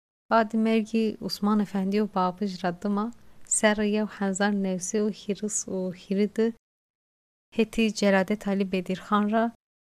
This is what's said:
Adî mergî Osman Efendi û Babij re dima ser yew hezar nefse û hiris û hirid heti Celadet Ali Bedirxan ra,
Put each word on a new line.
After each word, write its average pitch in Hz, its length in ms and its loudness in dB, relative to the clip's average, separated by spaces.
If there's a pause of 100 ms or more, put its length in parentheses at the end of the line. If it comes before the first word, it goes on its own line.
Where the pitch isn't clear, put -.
(300)
Adî 226 280 2
mergî 220 640 2
Osman 208 380 0
Efendi 196 380 0
û 214 180 2
Babij 185 480 -2
re 180 80 0 (100)
dima 208 300 -2 (340)
ser 208 320 2
yew 214 300 0
hezar 202 460 0 (100)
nefse 185 340 -2
û 214 140 0
hiris - 460 -6 (100)
û 190 100 -6 (160)
hirid 196 440 -2 (1160)
heti 220 380 2
Celadet 202 540 2
Ali 196 240 0
Bedirxan 190 600 0
ra, 226 200 2 (360)